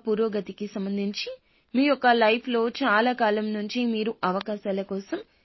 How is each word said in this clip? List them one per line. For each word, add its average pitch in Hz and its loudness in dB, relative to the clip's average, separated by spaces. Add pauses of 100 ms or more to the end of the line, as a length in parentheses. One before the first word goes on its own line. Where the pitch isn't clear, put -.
పురోగతికి 208 -2
సంబంధించి 202 -6 (460)
మీ 254 4
యొక్క 269 2
లైఫ్లో 233 4
చాలా 233 2
కాలం 214 0
నుంచి 208 -4
మీరు 226 -2 (100)
అవకాశాల 196 -2
కోసం 196 -8 (240)